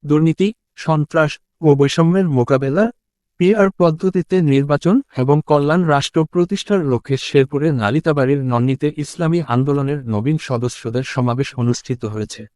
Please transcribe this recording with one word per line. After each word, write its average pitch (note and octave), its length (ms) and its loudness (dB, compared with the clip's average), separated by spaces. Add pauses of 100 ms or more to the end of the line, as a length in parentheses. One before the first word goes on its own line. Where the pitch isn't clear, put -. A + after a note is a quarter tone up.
দুর্নীতি, D#3+ 460 2 (240)
সন্ত্রাস D#3 600 -2 (220)
ও D3+ 140 6
বৈষম্যের E3 540 2
মোকাবেলা, C#3 600 0 (460)
পিআর G3 340 2
পদ্ধতিতে F3+ 720 0
নির্বাচন D3 600 2 (160)
এবং C#3+ 300 2
কল্যাণ D3+ 380 2
রাষ্ট্র D#3 400 0
প্রতিষ্ঠার F3+ 540 -2
লক্ষ্যে C3+ 380 -2
শেরপুরে C#3+ 560 0
নালিতাবাড়ির C#3 720 0
নন্নিতে B2+ 520 0
ইসলামী E3 520 -2
আন্দোলনের C#3 600 -2
নবীন A2+ 300 0
সদস্যদের A#2+ 640 -4
সমাবেশ B2+ 520 -4
অনুষ্ঠিত A#2+ 500 -4
হয়েছে। G#2+ 520 -10